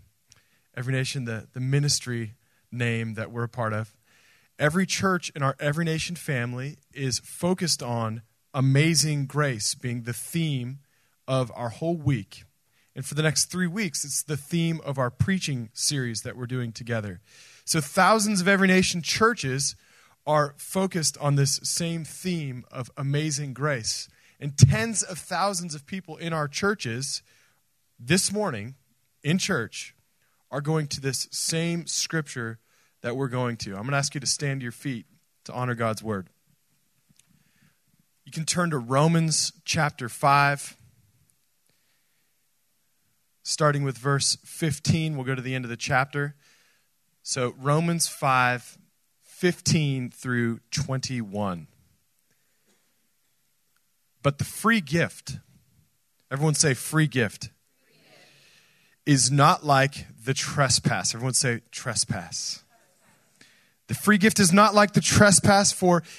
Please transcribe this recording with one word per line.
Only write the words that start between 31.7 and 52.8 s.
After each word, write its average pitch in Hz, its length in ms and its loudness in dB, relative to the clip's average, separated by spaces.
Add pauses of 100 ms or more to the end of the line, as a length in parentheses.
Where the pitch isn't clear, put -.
scripture 127 720 -4 (460)
that 120 120 -4
we're 135 120 -2
going 120 280 -2
to. 98 220 -8
I'm 104 60 -6
gonna 139 120 -2
ask 139 200 -2
you 151 40 -4
to 143 80 -6
stand 139 320 -4
to 127 40 -8
your 120 80 -8
feet 123 340 -8 (380)
to - 100 -14
honor 123 220 -2
God's 110 260 -2
word. 101 280 -6 (2000)
You 135 60 -20
can 160 120 -8
turn 170 280 0
to 147 80 -2
Romans 151 720 2 (100)
chapter 147 460 -2
five, 143 640 2 (2750)
starting 143 400 2
with 127 160 -4
verse 139 440 0
fifteen. 160 720 -2
We'll 127 120 -6
go 131 80 0
to 127 80 -6
the 131 100 -6
end 131 100 -4
of 117 60 -8
the 117 80 -8
chapter. 143 560 -2 (880)
So 123 380 -2
Romans 160 480 2
five 127 720 0 (420)
fifteen 143 880 0
through 120 520 -2 (100)
twenty-one. 104 960 -4 (2500)